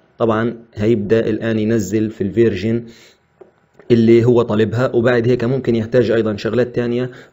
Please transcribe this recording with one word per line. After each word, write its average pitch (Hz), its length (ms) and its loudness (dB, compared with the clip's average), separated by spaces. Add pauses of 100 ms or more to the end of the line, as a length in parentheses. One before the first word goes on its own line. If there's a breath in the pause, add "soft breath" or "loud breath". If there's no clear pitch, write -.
(180)
طبعًا 113 380 0 (180)
هيبدأ 110 560 0
الآن 110 300 -2
ينزل 107 500 -2
في - 120 -8
الفيرجن 110 640 0 (1080 loud breath)
اللي 117 340 6
هو 120 160 4
طالبها، 113 540 0
وبعد 120 320 2
هيك 120 160 0
ممكن 123 320 -2
يحتاج 113 360 0
أيضًا 107 240 0
شغلات 117 400 -4
تانية 123 360 -4 (220 loud breath)